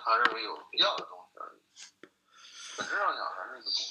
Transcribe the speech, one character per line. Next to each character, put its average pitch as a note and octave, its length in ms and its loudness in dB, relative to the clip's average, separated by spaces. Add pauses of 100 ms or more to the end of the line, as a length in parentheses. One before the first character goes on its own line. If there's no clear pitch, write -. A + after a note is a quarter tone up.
他 A2+ 140 6
认 A#2 160 4
为 A2+ 80 -2
有 G#2 120 -4 (160)
必 - 80 0
要 - 180 6
的 - 100 -6
东 - 100 -14 (160)
西 - 60 -18
而 - 180 -12
已。 - 60 -20 (1120)
本 - 100 -2
质 - 100 -2
上 G3 200 4
讲 - 160 -2
还 F#2 160 -6
是 - 100 -12
一 - 60 -16
个 - 60 -2
东 - 200 2